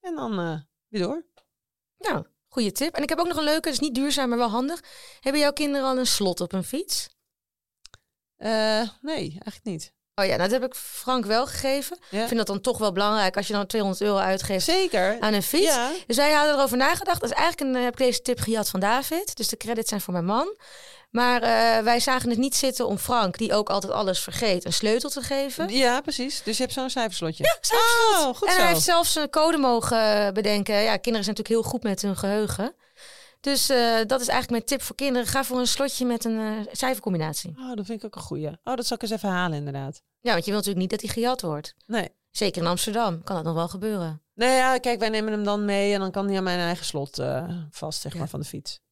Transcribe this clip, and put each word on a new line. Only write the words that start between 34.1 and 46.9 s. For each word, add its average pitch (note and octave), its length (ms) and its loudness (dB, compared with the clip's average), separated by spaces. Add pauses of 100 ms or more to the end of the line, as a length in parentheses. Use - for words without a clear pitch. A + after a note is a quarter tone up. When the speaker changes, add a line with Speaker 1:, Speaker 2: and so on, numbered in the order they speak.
Speaker 2:
is A#3+ 80 -4
eigenlijk - 220 0
mijn A#3 140 0
tip C#4 180 -2
voor - 140 -10
kinderen. B3 320 0
Ga C4+ 160 0
voor B3+ 140 -2
een B3 80 2
slotje C4+ 380 -2
met A#3 200 -2
een, A3+ 140 0
eh, G#3+ 340 -4
cijfercombinatie. F3+ 840 -2
Speaker 1:
Oh, B3+ 180 -10
dat G3+ 100 -6
vind A3 120 -8
ik - 60 -16
ook G#3+ 100 -10
een - 80 -14
goeie. D3+ 260 -6 (160)
Oh, B3+ 120 -4
dat B3 100 -4
zal A#3+ 100 -2
ik - 60 -8
eens G#3+ 100 -4
even G#3 160 -2
halen, F3+ 300 0
inderdaad. C#3 440 -8 (180)
Speaker 2:
Ja, A#3 120 0
want E3+ 120 0
je G#3 60 -4
wilt G#3 140 0
natuurlijk G3+ 140 -2
niet F#3 120 0
dat G#3+ 100 -2
hij A3+ 220 -4
gejat B3+ 200 0
wordt. D3+ 320 -6 (120)
Speaker 1:
Nee. G#3+ 220 -2 (220)
Speaker 2:
Zeker F#3 320 -2
in E3 60 0
Amsterdam F3+ 540 0
kan F#3+ 140 -4
dat D#3 80 -4
nog D#3+ 100 -2
wel E3 140 0
gebeuren. F3 540 -4 (120)
Speaker 1:
Nou B3 180 2
ja, C4 260 4
kijk, A#3+ 200 0
wij A3 100 0
nemen A3 240 -2
hem G#3 120 -2
dan G#3 200 0
mee G3+ 300 2
en G3 60 0
dan F#3+ 100 -2
kan G3 180 -2
hij G3 80 0
aan F#3+ 80 0
mijn F3+ 140 0
eigen F3 280 -2
slot, C#3+ 320 -6